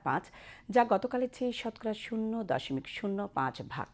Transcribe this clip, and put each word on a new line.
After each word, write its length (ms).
পাঁচ, 200
যা 80
গতকালের 440
চেয়ে 240
শতকরা 340
শূন্য 280
দশমিক 340
শূন্য 220
পাঁচ 200
ভাগ 200